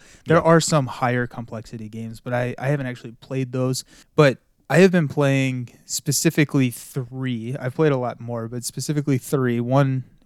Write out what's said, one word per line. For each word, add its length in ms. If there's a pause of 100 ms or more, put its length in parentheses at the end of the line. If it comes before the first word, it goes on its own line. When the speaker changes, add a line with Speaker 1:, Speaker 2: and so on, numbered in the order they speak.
(260)
Speaker 1:
There 100
Speaker 2:
Yeah. 60
Speaker 1:
are 180
some 260
higher 400
complexity 640
games, 320
but 140
I, 240
I 100
haven't 180
actually 260
played 400
those. 320 (320)
But 200 (320)
I 100
have 140
been 160
playing 640 (140)
specifically 840
three. 880
I've 160
played 160
a 60
lot 240
more, 260
but 180
specifically 540
three. 400
One 460 (220)